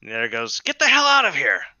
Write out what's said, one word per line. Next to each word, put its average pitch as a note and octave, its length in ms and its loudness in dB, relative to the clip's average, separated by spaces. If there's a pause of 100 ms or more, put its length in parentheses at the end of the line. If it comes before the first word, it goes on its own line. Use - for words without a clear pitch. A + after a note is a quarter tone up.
the A2 120 -14
other A2+ 140 -2
goes, A2+ 320 -6
Get - 180 -6
the D4+ 100 2
hell C#4+ 180 4
out C#4 180 4
of F#3+ 100 0
here! A2+ 280 -2 (180)